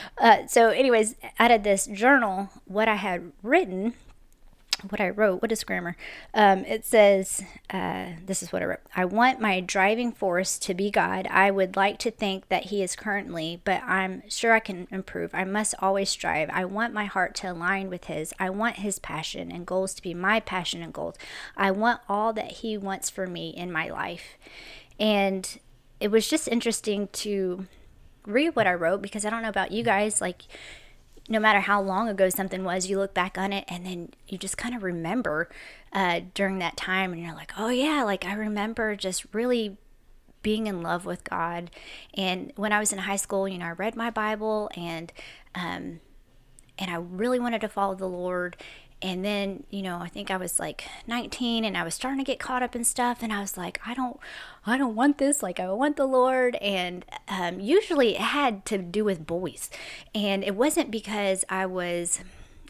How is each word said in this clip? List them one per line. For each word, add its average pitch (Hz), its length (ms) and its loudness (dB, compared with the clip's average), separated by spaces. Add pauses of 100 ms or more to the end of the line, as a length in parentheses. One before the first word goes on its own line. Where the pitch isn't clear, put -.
(160)
Uh, 226 300 8
so 233 240 8
anyways, 226 460 4 (240)
out 233 100 8
of 214 140 8
this 196 240 2
journal, 208 640 4 (140)
what 214 220 2
I 214 80 4
had 180 360 -4 (100)
written, 220 540 2 (920)
what 208 120 -2
I 185 80 2
wrote, 202 320 2
what 208 100 0
is 220 120 -2
grammar? 175 340 -6 (380)
Um, 196 300 8
it 220 200 -4
says, 202 560 8 (300)
uh, 180 380 -4 (140)
this 190 200 -4
is 170 80 -10
what 185 100 -2
I - 40 0
wrote. 180 160 -4 (140)
"I 185 100 2
want 240 360 2
my 190 180 2
driving 208 520 2
force 185 480 0
to 190 160 -2
be 202 160 0
God. 185 400 0
I 196 180 6
would 190 260 0
like 196 240 2
to 233 120 -2
think 190 380 -4
that 175 160 0
he 196 180 -2
is 180 120 -4
currently, 170 680 -4
but 185 180 0
I'm 185 480 0
sure 226 240 4
I 220 60 6
can 180 320 -8
improve. 175 420 -6
I 185 120 -2
must 202 340 -2
always 196 320 2
strive. 160 400 -2
I 185 140 0
want 214 280 -2
my 214 120 -2
heart 196 320 0
to 185 140 -6
align 185 380 -2
with 180 160 -8
his. 156 320 -6
I 190 140 -2
want 214 240 0
his 196 240 -4
passion 170 520 -8
and 175 140 -10
goals 190 300 -2
to - 80 -16
be 175 100 -6
my 190 260 2
passion 175 440 -6
and 165 100 -12
goals. 170 220 -6 (400)
I 196 160 2
want 220 360 2
all 214 260 0
that - 180 -6
he 220 260 -6
wants 190 320 -4
for 190 160 -4
me 165 240 -6
in 180 220 -8
my 165 180 -2
life." - 480 -8 (600)
And 196 600 2 (400)
it 208 100 0
was 214 200 4
just - 180 2
interesting 214 640 0
to 190 520 -2 (640)
read 285 280 2
what 214 120 4
I 180 80 4
wrote, 175 260 2
because 202 240 -6
I 214 60 0
don't 226 100 -4
know 226 80 -2
about 196 220 -2
you 220 120 -2
guys, 208 380 2
like, 180 220 -6 (880)
no 220 120 2
matter 214 180 6
how 196 220 4
long 196 260 0
ago 190 220 4
something 190 340 -2
was, 185 260 -2
you 196 80 0
look 196 160 -2
back 185 240 -2
on 196 140 -2
it 196 160 -4
and 180 180 -8
then 175 280 -8 (160)
you 185 80 -8
just 196 200 -6
kind 240 160 -6
of 233 80 -6
remember, 170 680 -2 (420)
uh, 175 300 2 (120)
during 190 260 0
that 170 180 -4
time, 185 340 0
and 170 100 -6
you're 165 140 -8
like, - 220 -14
"Oh 214 100 -2
yeah, 269 360 2
like, 202 200 0
I 185 100 -4
remember 214 640 -2
just 190 380 -4
really 226 420 0 (640)
being 214 260 0
in 185 140 -4
love 175 240 -2
with 175 200 -6
God." 175 440 -4 (440)
And 185 420 -2
when 208 160 0
I 214 80 4
was 214 140 0
in 196 60 -6
high 196 180 -2
school, 196 280 0
you 190 120 -4
know, 175 80 -6
I 170 60 -6
read 196 220 -2
my 233 160 -2
Bible, 214 680 -2
and, 170 340 -8 (420)
um, 175 460 -6 (800)
and 185 100 -4
I 175 60 -4
really 185 440 -2
wanted 233 200 -2
to 214 80 -4
follow 196 280 -2
the 190 120 -6
Lord, 180 480 -4 (460)
and 185 220 -4
then, 202 460 -4
you 202 120 -6
know, 180 180 -6
I 175 80 -8
think 202 240 -8
I 190 60 -2
was, 180 220 -4
like, - 260 -6 (200)
nineteen 233 580 -2
and 190 140 -2
I 175 60 0
was 165 100 -4
starting 269 240 -4
to 269 60 -2
get 262 160 -2
caught 247 240 -2
up 247 120 -6
in 233 80 -4
stuff. 247 380 0
And 220 100 -4
I 202 100 -2
was 190 160 -8
like, 175 280 -8
"I 233 80 -6
don't, 254 260 -4 (460)
I 233 120 4
don't 247 180 2
want 277 220 4
this. 277 260 2
Like, 185 160 -6
I 185 120 -4
want 285 260 2
the 277 80 2
Lord." 254 500 4
And, 180 500 -2 (220)
um, 185 320 -2
usually 277 560 4
it - 60 -4
had 233 440 0
to 214 120 -2
do 185 260 -2
with 175 240 0
boys. 170 420 -4 (460)
And 196 280 0
it 196 120 -2
wasn't 277 360 2
because 202 580 0
I 190 160 0
was 175 560 -2 (480)